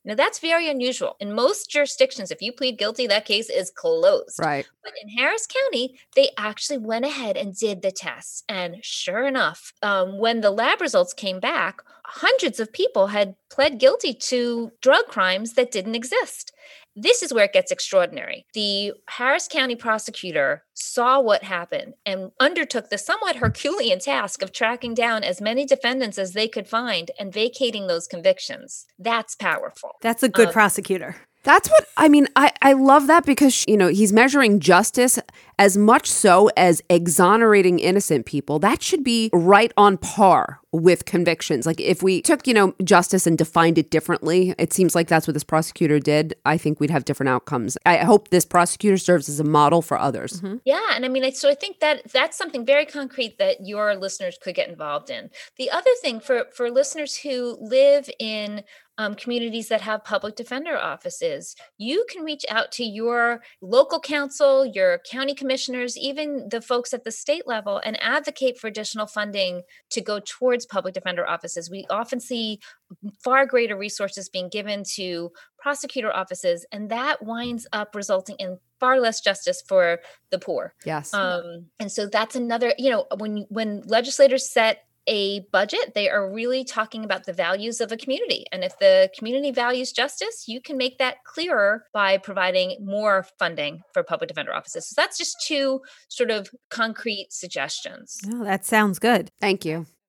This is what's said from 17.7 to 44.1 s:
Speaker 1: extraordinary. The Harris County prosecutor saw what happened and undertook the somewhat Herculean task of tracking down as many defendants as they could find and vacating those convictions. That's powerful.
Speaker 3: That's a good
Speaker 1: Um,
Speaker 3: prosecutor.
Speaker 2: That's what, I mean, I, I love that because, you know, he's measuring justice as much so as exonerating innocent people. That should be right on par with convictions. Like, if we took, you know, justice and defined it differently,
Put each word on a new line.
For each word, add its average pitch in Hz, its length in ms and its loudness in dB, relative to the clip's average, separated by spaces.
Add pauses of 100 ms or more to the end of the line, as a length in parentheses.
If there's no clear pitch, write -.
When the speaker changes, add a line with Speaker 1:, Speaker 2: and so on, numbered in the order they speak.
Speaker 1:
extraordinary. - 720 -2 (100)
The 202 380 -4 (160)
Harris 269 380 -2
County 262 300 -4
prosecutor 185 880 -4 (100)
saw 254 460 0
what 214 240 2
happened 175 500 -8 (100)
and 190 360 -8
undertook 277 500 -2
the 302 80 -6
somewhat 381 380 2
Herculean 240 640 0
task 247 420 -4
of 190 100 -8
tracking 233 420 -2
down 226 280 0
as - 180 -4
many 233 240 0
defendants 254 540 0
as 190 140 -4
they 214 160 -2
could 214 180 -8
find 220 500 -4
and 196 160 -12
vacating 214 540 -4
those 170 220 -4
convictions. - 800 -4 (120)
That's 220 380 -4
powerful. - 640 -6
Speaker 3:
That's 233 240 -2
a 254 40 4
good 208 200 4
Speaker 1:
Um, 170 40 -4
Speaker 3:
prosecutor. 190 600 0 (300)
Speaker 2:
That's 302 260 6
what, 622 160 8 (100)
I 311 120 8
mean, 294 260 8
I, 277 160 6 (120)
I 277 100 10
love 269 340 8
that 330 180 8
because, 277 440 4
you 214 80 6
know, 190 120 8
he's 196 240 4
measuring 240 460 6
justice 190 640 4 (380)
as 202 200 4
much 214 320 4
so 196 460 6
as 170 340 4
exonerating 180 880 6
innocent 175 480 2
people. 147 320 -2
That 208 240 2
should 339 200 -2
be 226 300 0
right 202 440 6
on 202 220 6
par 175 600 4 (120)
with 165 340 4
convictions. 170 580 0
Like, 165 160 -2
if - 220 0
we 190 180 2
took, - 260 2
you 262 60 2
know, 202 220 4 (100)
justice 180 420 4
and 170 120 2
defined 165 400 4
it 156 120 0
differently, 175 680 2